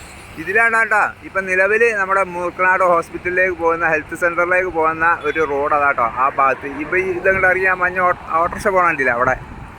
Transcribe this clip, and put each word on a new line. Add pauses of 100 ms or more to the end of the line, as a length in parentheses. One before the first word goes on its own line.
(420)
ഇതിലാണ്
കേട്ടോ (240)
ഇപ്പം
നിലവിൽ (180)
നമ്മുടെ (120)
മൂർക്കനാട്
ഹോസ്പിറ്റലിലേക്ക്
പോകുന്ന,
ഹെൽത്ത്
സെൻ്ററിലേക്ക്
പോകുന്ന (220)
ഒരു (120)
റോഡ്
അതാട്ടോ (180)
ആ (120)
ഭാഗത്ത്. (160)
ഇപ്പം
ഈ (100)
ഇതങ്ങോട്ട്
ഇറങ്ങി
ആ
മഞ്ഞ (100)
ഓ-, (200)
ഓട്ടോറിക്ഷ
പോകണ
കണ്ടില്ലേ
അവിടെ. (420)